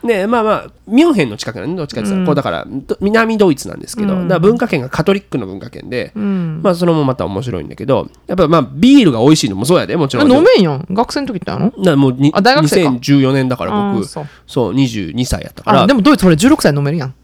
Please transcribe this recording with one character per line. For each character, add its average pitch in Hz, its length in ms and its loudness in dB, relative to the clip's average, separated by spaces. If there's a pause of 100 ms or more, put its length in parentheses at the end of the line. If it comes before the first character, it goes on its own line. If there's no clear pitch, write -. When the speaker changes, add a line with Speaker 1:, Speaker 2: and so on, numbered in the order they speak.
Speaker 1:
ね、 208 240 -2
ま 226 120 0
あ 220 40 0
ま 214 100 0
あ、 135 140 -4 (220)
ミ 247 160 4
ュ 349 60 4
ン 277 40 2
ヘ 175 100 2
ン 123 40 -4
の 104 80 -8
近 - 160 -10
く 98 80 -12
な 95 60 -8
ん 156 60 -6
で、 185 40 -6
ど 160 80 -6
っ - 20 -10
ち - 80 -16
か 120 60 -6
っ 107 40 -6
て - 40 -4
言 - 40 -2
っ - 20 -
た - 20 -2
ら。 185 60 -2
Speaker 2:
う - 20 -2
ん。 - 20 0
Speaker 1:
こ 151 60 2
う、 - 20 2
だ 139 80 0
か 104 80 -4
ら、 82 160 -6
ど-、 131 360 -8
南 220 340 0
ド 196 160 2
イ 127 40 0
ツ - 120 -12
な 82 60 -10
ん - 60 -14
で - 60 -14
す - 80 -14
け 214 120 -4
ど、 196 80 -2
Speaker 2:
う - 60 -2
ん。 175 80 -4
Speaker 1:
だ 180 80 0
か 160 40 0
ら - 0 -
文 214 160 4
化 240 100 -2
圏 160 140 -2
が 127 80 -8
カ - 160 -4
ト 196 80 0
リ 196 80 -2
ッ - 80 -20
ク - 80 -8
の 110 100 -6
文 95 140 -12
化 117 80 -14
圏 - 220 -16
で、 123 260 -8
Speaker 2:
う 214 40 -8
ん。 175 420 -4
Speaker 1:
ま 196 80 2
あ、 175 40 0
そ 175 120 -2
れ 170 60 2
も 156 120 2
ま 131 120 0
た 87 100 -4
面 98 160 -6
白 110 180 -6
い 73 40 -10
ん - 40 -14
だ - 80 -16
け - 80 -10
ど、 110 240 -2 (180)
や 175 80 -6
っ 180 40 -4
ぱ 160 100 2
ま 165 100 4
あ、 131 140 0
ビ 247 300 6
ー - 20 4
ル 151 80 4
が 110 80 -2
美 123 60 4
味 156 100 6
し 151 100 -2
い 104 40 -2
の 95 60 -4
も 107 100 -4
そ 180 100 4
う - 20 4
や 107 80 -2
で、 104 120 -6
も 143 100 0
ち - 80 -4
ろ 294 100 2
ん。 254 60 6
Speaker 2:
あ、 - 20 6
飲 302 80 4
め 440 200 6
ん - 0 -
や 160 80 2
ん。 139 200 -6
学 226 220 -2
生 294 80 -4
の 277 60 -6
時 220 100 -8
っ 170 40 -6
て - 100 -10
あ 101 80 -6
の？ 170 80 -2
Speaker 1:
だ 247 40 2
か 185 200 0
ら 143 60 2
も 139 120 4
う 127 40 0
に-、 139 220 2
Speaker 2:
あ、 202 60 2
大 240 160 4
学 302 100 2
生 185 180 2
か。 139 80 2
Speaker 1:
二 123 40 -4
千 120 60 -8
十 143 180 2
四 131 140 2
年 135 160 0
だ 123 80 -4
か 87 80 -6
ら 92 60 -4
僕、 208 60 -2
Speaker 2:
あ 202 220 -2
ー、 98 40 -6
そ - 180 -12
う。 147 40 -12 (200)
Speaker 1:
そ 113 240 -2
う、 101 40 -6
二 135 140 2
十 101 240 -6
二 123 140 -4
歳 - 160 -6
や - 80 -14
っ - 20 -20
た - 120 -20
か 110 60 -2
ら。 131 120 4
Speaker 2:
あ、 - 40 2
で 254 60 4
も 254 80 2
ド 285 140 4
イ - 20 2
ツ、 - 80 -2
ほ 180 60 8
ら、 160 60 6
十 196 120 2
六 302 140 4
歳 151 120 2
飲 143 80 -2
め 143 100 -2
る 170 40 -4
や 147 80 -6
ん。 131 200 -10